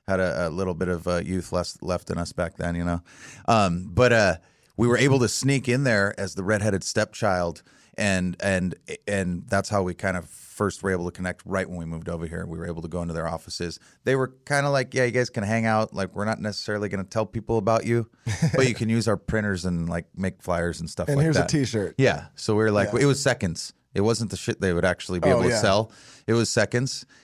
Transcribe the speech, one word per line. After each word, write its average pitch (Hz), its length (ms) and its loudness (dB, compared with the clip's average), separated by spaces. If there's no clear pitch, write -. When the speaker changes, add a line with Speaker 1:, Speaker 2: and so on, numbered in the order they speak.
Speaker 1:
Had 95 120 0
a, 87 280 0
a - 20 -2
little 92 240 -4
bit 87 140 -4
of, 87 200 -2
uh, 87 100 0
youth 87 340 -4
less, 87 300 -4
left 90 280 -4
in 85 80 -4
us 87 140 -4
back 85 260 -4
then, 85 180 -4
you 85 100 -2
know. 85 160 -2
Um, 92 460 2
but, 123 200 6
uh, 101 220 4
we 117 100 4
were 120 100 4
able 135 220 4
to 117 80 2
sneak 135 400 0
in 127 160 2
there 104 340 2
as 98 180 -6
the 95 80 -6
redheaded 98 400 2
stepchild, 92 800 -2
and, 92 440 0
and, 92 340 0
and 90 400 -2
that's 98 220 0
how 101 140 0
we 90 100 -4
kind 92 240 -4
of 85 120 -10
first - 540 -6
were 98 80 0
able 87 140 -2
to 90 60 -4
connect 90 340 -8
right 95 240 -2
when 87 80 -8
we 82 80 -8
moved 82 220 -8
over 85 200 -6
here. 85 180 -8
We 82 120 -10
were 85 100 -8
able 82 160 -8
to 85 40 -8
go 85 140 -6
into 85 120 -4
their 82 140 -4
offices. 82 520 -8
They 131 100 2
were 131 180 -2
kinda 143 240 0
like, 135 240 -2
"Yeah, 131 120 2
you 120 60 0
guys 123 180 0
can 110 140 -4
hang 113 220 0
out. 110 280 0
Like, 95 220 -6
we're 98 100 -4
not 110 140 -4
necessarily 104 480 -4
gonna 98 180 -4
tell 110 200 -2
people 113 320 -4
about 113 280 2
you, 117 240 0
Speaker 2:
<laughs> 117 300 0
Speaker 1:
but 131 120 6
you 117 80 2
can 113 140 -2
use 113 200 2
our 101 80 2
printers 101 480 -2
and, 85 240 -2
like, 85 160 -4
make 92 260 -4
flyers 85 380 -2
and 82 100 -8
stuff - 200 -6
Speaker 2:
And 143 80 2
Speaker 1:
like 139 60 4
Speaker 2:
here's 160 120 4
a 92 40 4
Speaker 1:
that." 85 100 0
Speaker 2:
T-shirt. 113 480 0
Speaker 1:
Yeah. 98 380 2
So - 200 0
we 107 80 4
were 107 80 4
like, 101 220 2
Speaker 2:
Yeah. 117 80 2
Speaker 1:
it 143 40 4
was 139 160 2
seconds. 104 520 -2
It 98 60 2
wasn't 110 280 2
the 95 80 -6
shit - 240 -4
they 92 120 2
would 85 120 2
actually 90 340 0
be 85 100 2
Speaker 2:
Oh, 90 100 6
Speaker 1:
able - 40 2
to - 60 4
Speaker 2:
yeah. 117 120 2
Speaker 1:
sell. 104 300 4
It 110 60 4
was 117 160 2
seconds, 123 560 0